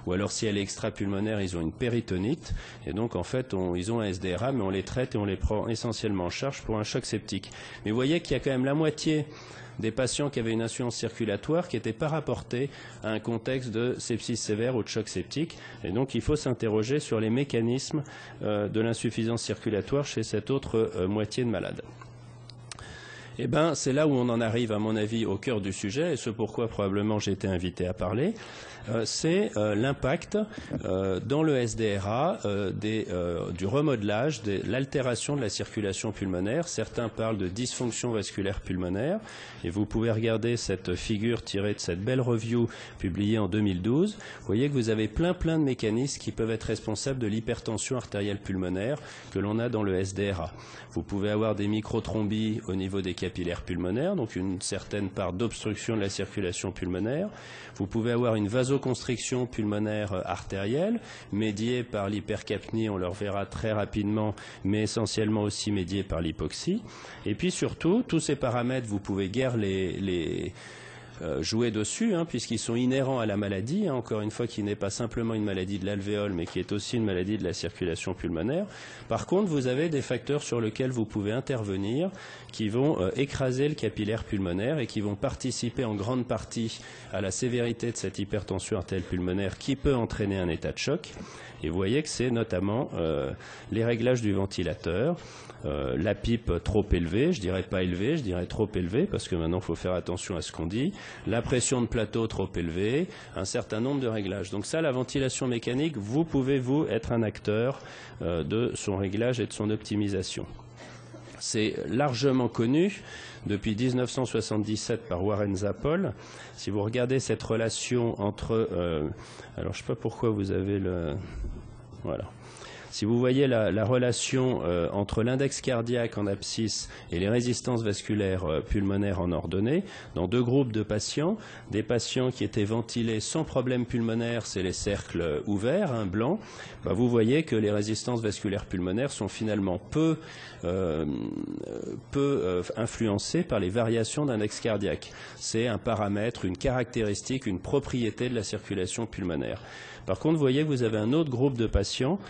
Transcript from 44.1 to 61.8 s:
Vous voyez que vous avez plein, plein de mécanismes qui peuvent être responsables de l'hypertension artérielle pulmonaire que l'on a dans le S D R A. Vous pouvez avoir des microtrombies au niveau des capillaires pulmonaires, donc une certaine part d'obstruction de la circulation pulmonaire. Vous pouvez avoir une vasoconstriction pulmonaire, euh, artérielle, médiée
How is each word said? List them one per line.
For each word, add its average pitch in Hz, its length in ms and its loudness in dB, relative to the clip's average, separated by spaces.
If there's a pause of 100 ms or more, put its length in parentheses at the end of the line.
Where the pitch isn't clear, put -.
Vous - 60 -16
voyez 120 220 2
que 147 60 0
vous 113 160 4
avez 110 160 2
plein, 165 260 2
plein 165 280 2
de 151 40 4
mécanismes 123 560 0
qui - 120 -4
peuvent 113 180 0
être 110 140 -2
responsables 117 560 -2
de 110 80 2
l'hypertension 113 680 -2
artérielle 101 420 -2
pulmonaire 95 600 0 (340)
que 98 60 0
l'on 104 220 2
a 120 80 0
dans 110 160 2
le 95 100 4
S 95 180 0
D 98 200 0
R 87 80 -2
A. 80 120 -4 (380)
Vous 85 120 -2
pouvez 101 280 0
avoir 107 240 4
des 101 140 0
microtrombies 107 1000 0
au 92 80 0
niveau 95 260 0
des 90 140 -2
capillaires 87 480 -2
pulmonaires, 98 540 0
donc 117 180 -2
une 95 260 -2
certaine 101 480 -4
part 92 240 -2
d'obstruction 107 640 -2
de 110 60 2
la 98 100 2
circulation 95 640 -2
pulmonaire. 104 560 0 (480)
Vous - 100 0
pouvez 113 260 0
avoir 120 220 4
une 104 140 4
vasoconstriction 127 960 2
pulmonaire, 107 640 0
euh, 92 140 0
artérielle, 120 760 0 (320)
médiée 110 500 2